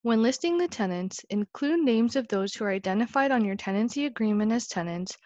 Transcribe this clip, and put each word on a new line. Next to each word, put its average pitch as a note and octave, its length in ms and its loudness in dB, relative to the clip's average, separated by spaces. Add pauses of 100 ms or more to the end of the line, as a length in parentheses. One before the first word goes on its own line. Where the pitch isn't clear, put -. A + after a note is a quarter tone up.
When A3+ 220 2
listing E4+ 340 2
the F4 120 0
tenants, F#3 600 -4
include C#4+ 520 0
names A#3 340 4
of C4 140 0
those G3 240 -2
who - 100 -6
are G3+ 80 0
identified A3 600 0
on A#3+ 120 4
your G3 140 -2
tenancy A3 480 -2
agreement G#3+ 480 0
as A#3+ 120 -2
tenants, F3 600 -6